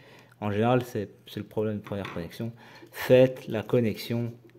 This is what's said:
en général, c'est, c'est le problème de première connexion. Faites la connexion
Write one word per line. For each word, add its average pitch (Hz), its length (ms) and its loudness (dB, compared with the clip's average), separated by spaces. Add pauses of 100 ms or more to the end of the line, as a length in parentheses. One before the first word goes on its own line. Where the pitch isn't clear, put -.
(420)
en 104 80 -2
général, 117 340 2
c'est, 101 240 -6 (200)
c'est - 100 -12
le 101 80 -8
problème 107 300 -4
de 104 60 -8
première 98 300 -8
connexion. 87 380 -8 (400)
Faites 127 560 4
la 110 160 -4
connexion 117 720 -2 (260)